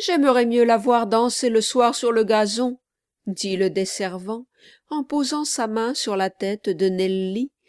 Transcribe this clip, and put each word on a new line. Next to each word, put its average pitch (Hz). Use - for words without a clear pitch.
J'aimerais 277
mieux 240
la 233
voir 233
danser 233
le 220
soir 240
sur 240
le 220
gazon, » 220
dit 190
le 185
desservant, 190
en 302
posant 294
sa 254
main 226
sur 208
la 190
tête 202
de 185
Nelly 190